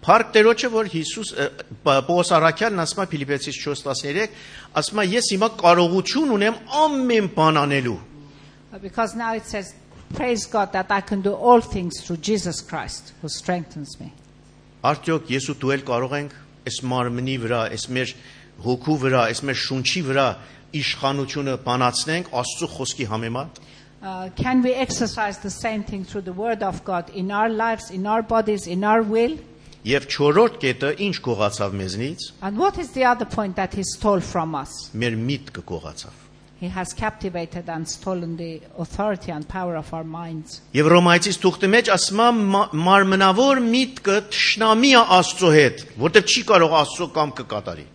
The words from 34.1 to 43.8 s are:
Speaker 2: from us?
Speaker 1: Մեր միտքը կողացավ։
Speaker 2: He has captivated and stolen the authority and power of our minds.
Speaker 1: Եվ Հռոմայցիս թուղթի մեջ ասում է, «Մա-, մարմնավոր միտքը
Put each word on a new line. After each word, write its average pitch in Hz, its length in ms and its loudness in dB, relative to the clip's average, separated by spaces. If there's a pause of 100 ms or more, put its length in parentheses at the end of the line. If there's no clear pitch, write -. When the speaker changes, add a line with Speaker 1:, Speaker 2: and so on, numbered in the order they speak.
Speaker 2:
from 160 380 -4
us? - 340 -12
Speaker 1:
Մեր 113 220 -2
միտքը 117 480 -6
կողացավ։ - 600 -12 (360)
Speaker 2:
He 180 100 -8
has 185 240 -8
captivated 180 760 -8
and 160 180 -6
stolen 170 500 -6
the 165 240 -10 (180)
authority 190 520 -4
and 151 160 -8
power 180 300 -6
of 156 180 -10
our 165 80 -8
minds. 160 580 -12 (140)
Speaker 1:
Եվ 151 160 4
Հռոմայցիս 175 480 6
թուղթի 190 320 2
մեջ 233 240 4
ասում 202 300 0
է, 240 40 8 (280)
«Մա-, 202 120 2 (200)
մարմնավոր 196 720 6
միտքը 233 540 0 (180)